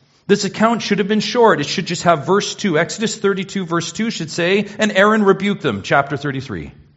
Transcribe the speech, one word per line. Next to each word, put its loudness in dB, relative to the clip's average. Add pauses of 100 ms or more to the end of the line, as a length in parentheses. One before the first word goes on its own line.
(260)
This 2
account 0
should -2
have -2
been 0
short. 4
It -2
should -6
just -6
have 2
verse 0
two. 0
Exodus -2
thirty-two, -2
verse -4
two -2
should -8
say, 0 (120)
"And 0
Aaron 4
rebuked 2
them," -2
chapter 2
thirty-three. -8 (240)